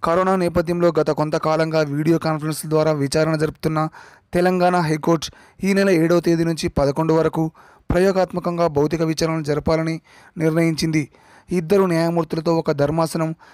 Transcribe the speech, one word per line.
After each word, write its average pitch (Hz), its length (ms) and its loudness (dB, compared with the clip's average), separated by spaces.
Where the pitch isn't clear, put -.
కరోనా 185 320 2
నేపథ్యంలో 175 640 0
గత 151 100 0
కొంతకాలంగా 156 720 0
వీడియో 151 380 0
కాన్ఫరెన్స్ 156 480 -4
ద్వారా 156 260 2
విచారణ 156 440 0
జరుపుతున్న 156 520 -4
తెలంగాణ 180 420 2
హైకోర్టు 156 500 0
ఈ 190 80 2
నెల 196 180 2
ఏడవ 170 300 4
తేదీ 170 240 2
నుంచి 165 240 -2
పదకొండు 151 460 0
వరకు 160 360 0
ప్రయోగాత్మకంగా 175 760 0
భౌతిక 151 360 0
విచారణలు 160 400 -2
జరపాలని 160 580 -2
నిర్ణయించింది. 160 680 0
ఇద్దరు 185 320 2
న్యాయమూర్తులతో 165 720 -2
ఒక 165 140 -2
ధర్మాసనం, 160 640 -2